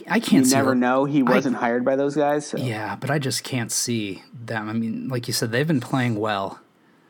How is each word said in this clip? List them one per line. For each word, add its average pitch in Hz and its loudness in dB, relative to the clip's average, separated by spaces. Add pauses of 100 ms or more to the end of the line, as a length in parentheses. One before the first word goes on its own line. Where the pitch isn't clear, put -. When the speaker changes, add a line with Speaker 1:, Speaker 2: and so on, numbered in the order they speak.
Speaker 1:
I 190 2
can't - -4
Speaker 2:
you 131 8
Speaker 1:
see 131 4
Speaker 2:
never 135 2
Speaker 1:
that. 127 2
Speaker 2:
know. 127 4
He 143 2
Speaker 1:
I 131 6
Speaker 2:
wasn't 127 2
hired 123 0
by 135 2
those 143 0
guys. 147 0
So. - -6
Speaker 1:
Yeah, 107 -4
but 127 -6
I 151 0
just 135 -4
can't 120 -4
see 104 -4 (100)
them. 113 -6
I 110 -4
mean, 113 -4
like 123 -4
you 113 -4
said, 117 -2
they've 135 0
been 147 2
playing 120 0
well, 104 -4 (480)